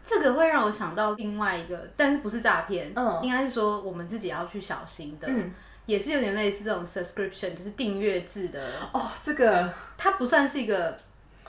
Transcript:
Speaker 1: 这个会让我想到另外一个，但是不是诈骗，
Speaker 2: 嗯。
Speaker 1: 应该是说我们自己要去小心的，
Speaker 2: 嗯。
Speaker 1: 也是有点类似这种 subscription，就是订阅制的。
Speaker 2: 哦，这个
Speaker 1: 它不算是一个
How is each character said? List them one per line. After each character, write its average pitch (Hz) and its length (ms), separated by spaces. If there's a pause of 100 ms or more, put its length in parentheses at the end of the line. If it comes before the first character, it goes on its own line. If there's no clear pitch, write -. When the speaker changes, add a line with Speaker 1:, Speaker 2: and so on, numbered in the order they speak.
Speaker 1:
这 - 160
个 262 140
会 320 120
让 285 200
我 208 40
想 175 240
到 214 200
另 208 240
外 196 180
一 170 100
个， 175 300
但 285 160
是 285 60
不 214 100
是 226 140
诈 185 260
骗， 185 260
Speaker 2:
嗯。 220 280
Speaker 1:
应 254 100
该 262 100
是 269 60
说 208 320
我 190 100
们 175 160
自 214 120
己 185 100
要 160 180
去 202 140
小 - 240
心 151 340
的， - 120
Speaker 2:
嗯。 196 200 (360)
Speaker 1:
也 208 120
是 233 120
有 294 100
点 202 140
类 208 160
似 202 120
这 202 80
种 175 140
subscription， 185 680
就 175 100
是 208 60
订 208 280
阅 196 220
制 180 280
的。 139 120 (320)
Speaker 2:
哦， 233 180 (120)
这 302 100
个 180 400 (240)
Speaker 1:
它 392 140
不 254 160
算 277 200
是 269 140
一 214 60
个 180 280 (540)